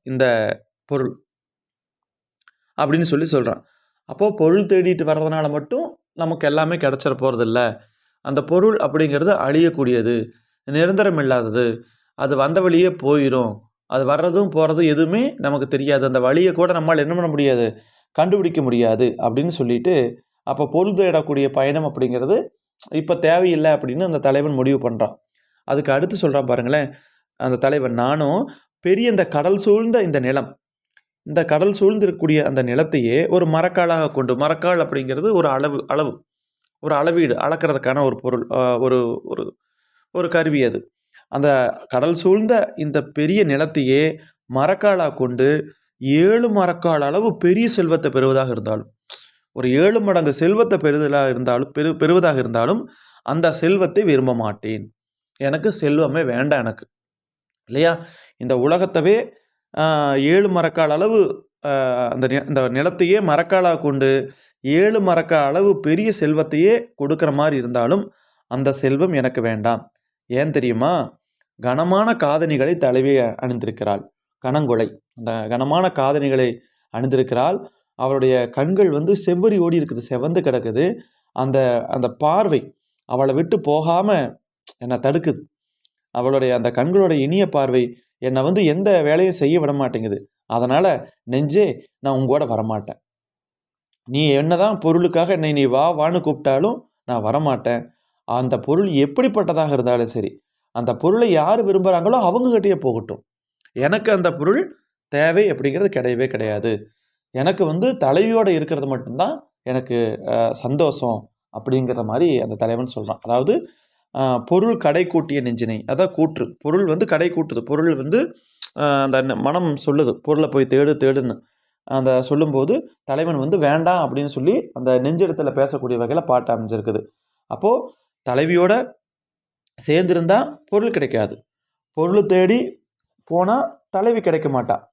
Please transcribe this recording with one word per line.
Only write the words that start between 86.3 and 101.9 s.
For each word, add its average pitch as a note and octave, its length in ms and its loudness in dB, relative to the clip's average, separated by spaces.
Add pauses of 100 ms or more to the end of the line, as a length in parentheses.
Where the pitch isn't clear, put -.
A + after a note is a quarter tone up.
அந்த A#2 160 0
கண்களுடைய E3 480 2
இனிய E3 300 0
பார்வை B2+ 480 0 (220)
என்னை C3 240 -2
வந்து F#3 220 2
எந்த F3+ 380 2
வேலையும் E3 320 2
செய்ய D#3+ 260 2
விட D3 120 -2
மாட்டேங்குது. A2+ 580 -4 (160)
அதனால B2+ 600 0 (140)
நெஞ்சே, C#3+ 640 -2 (140)
நான் C3+ 200 -2
உங்கூட C3+ 280 0
வரமாட்டேன். A2 560 -6 (1040)
நீ C#3+ 260 0
என்னதான் E3+ 480 2
பொருளுக்காக E3+ 540 2
என்னை D#3 200 0
நீ C#3+ 120 2
வா C#3+ 340 2
வான்னு E3+ 220 0
கூப்பிட்டாலும் D3+ 580 0 (260)
நான் A#2+ 180 -4
வரமாட்டேன். A#2+ 640 -2 (360)
அந்த B2 340 -2
பொருள் E3+ 300 0
எப்படிப்பட்டதாக D#3+ 840 0
இருந்தாலும் A#2+ 340 0
சரி, A2 360 -8 (320)
அந்த A#2+ 220 -4
பொருளை G#3 340 2
யார் F3+ 340 2
விரும்புறாங்களோ F#3+ 460 2